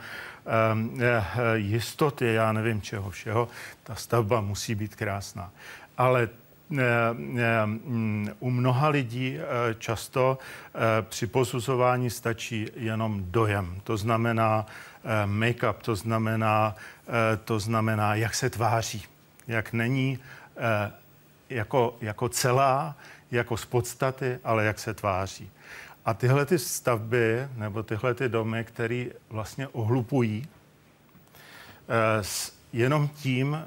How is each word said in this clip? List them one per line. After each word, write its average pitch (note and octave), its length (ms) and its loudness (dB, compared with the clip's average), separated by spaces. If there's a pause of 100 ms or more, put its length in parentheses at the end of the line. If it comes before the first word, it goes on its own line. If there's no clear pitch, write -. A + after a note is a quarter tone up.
(460)
ehm, A2+ 540 2
eh, A#2+ 220 4 (320)
jistoty, A2+ 800 0
já A2 180 4
nevím G#2+ 300 0
čeho G2 280 -6
všeho, A2+ 380 -2 (340)
ta - 120 -12
stavba A#2 460 2
musí G2+ 340 -4
být G#2 200 -6
krásná. G2 560 -6 (480)
Ale, B2+ 300 4 (440)
eh, D3 60 -2
eh, A#2+ 880 2
mm, G#2+ 600 -2 (100)
u B2+ 120 -4
mnoha B2+ 380 4
lidí, C3 500 -2
eh, B2 400 -2
často, C3 600 0 (360)
eh, A2+ 280 2
při - 240 -6
posuzování B2 840 2
stačí A2+ 560 -4 (100)
jenom A2 480 -2
dojem. G2 600 0
To A2 120 -2
znamená, A2+ 720 2 (380)
eh, G#2+ 220 0
make-up, A2 480 2
to A2+ 220 -2
znamená, A2 800 2 (300)
eh, A2 300 2
to G#2+ 240 -2
znamená, G#2+ 540 2
jak G#2+ 200 -2
se C3 160 0
tváří, A2 540 0 (420)
jak A2+ 260 -4
není, B2+ 460 0 (380)
eh, G#2+ 360 0 (580)
jako, B2 500 2
jako A2 280 -2
celá, C3+ 680 2 (340)
jako A#2 260 0
z - 80 -6
podstaty, B2+ 800 -2
ale A2 200 2
jak G#2+ 140 0
se A2 160 -6
tváří. F#2+ 560 -4 (540)
A A2+ 100 0
tyhle C3+ 320 4
ty F3+ 120 2
stavby A#2 960 0
nebo G#2+ 260 -4
tyhle A#2 320 -2
ty B2+ 140 -2
domy, A2+ 360 -2
který A#2+ 460 -4 (200)
vlastně A2+ 380 -8
ohlupují, A#2 800 0 (1400)
eh, A2 360 4
s-, - 340 -8 (140)
jenom C#3+ 360 2
tím, C#3 580 -2